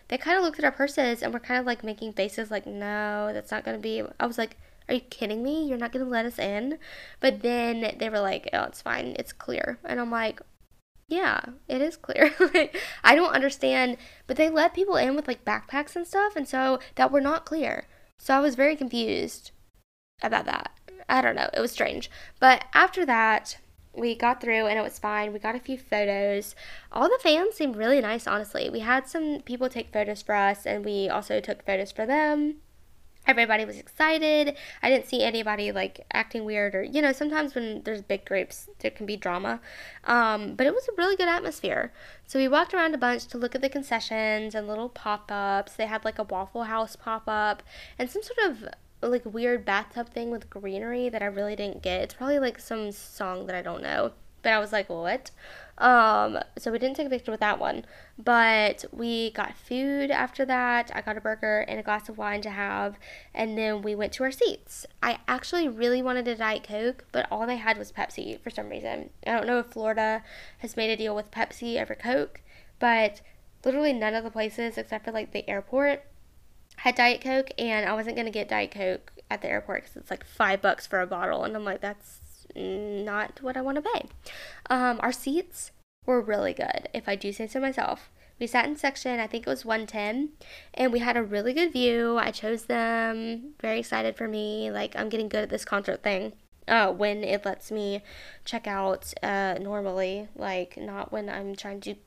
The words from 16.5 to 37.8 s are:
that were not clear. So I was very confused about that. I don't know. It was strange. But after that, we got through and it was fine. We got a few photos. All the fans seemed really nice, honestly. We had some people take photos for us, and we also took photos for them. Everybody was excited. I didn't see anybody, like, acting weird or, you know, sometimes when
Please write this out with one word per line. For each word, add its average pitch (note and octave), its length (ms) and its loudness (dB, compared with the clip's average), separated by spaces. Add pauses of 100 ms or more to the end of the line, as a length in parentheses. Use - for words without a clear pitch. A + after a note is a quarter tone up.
that C4 160 6
were C#4 100 6
not D4 240 0
clear. - 400 -2 (320)
So - 180 2
I C#4 40 6
was C#4+ 140 4
very C#4+ 220 4
confused A#3 760 -2 (720)
about A3 240 2
that. - 320 -4 (320)
I B3+ 120 6
don't A#3+ 140 2
know. - 200 0
It - 40 2
was A#3 120 0
strange. - 400 -2 (280)
But C4 320 10
after F#4 360 8
that, A3+ 500 2 (380)
we A#3 180 0
got A#3+ 260 2
through A3 280 2
and G#3+ 100 2
it G#3+ 60 0
was - 160 -6
fine. G#3 340 -2
We G#3 60 -8
got A3+ 160 -2
a B3+ 40 -6
few B3+ 200 -6
photos. G3+ 720 0 (380)
All C4+ 180 4
the B4+ 140 4
fans F4 320 4
seemed C4+ 200 -2
really A#3 240 4
nice, A3+ 280 -2
honestly. G#3 420 -2
We A3+ 120 -4
had B3+ 260 2
some D4+ 340 -2
people B3 280 -4
take A#3 220 -6
photos G#3 300 -2
for G#3 140 -2
us, G3+ 320 4
and G3+ 180 -2
we G3+ 240 0
also G#3+ 300 0
took - 260 -6
photos G3 260 -2
for A3 140 -4
them. D4+ 520 2 (720)
Everybody A3 380 4
was G#3 120 -10
excited. D4+ 800 4 (240)
I - 80 4
didn't C4 160 6
see A#3+ 180 0
anybody, G#3+ 480 0
like, G3 400 -4
acting A3 320 0
weird G#3 300 0
or, F#3+ 80 0
you C#4 220 2
know, C#4 80 6
sometimes D4 420 -2
when A3+ 300 -4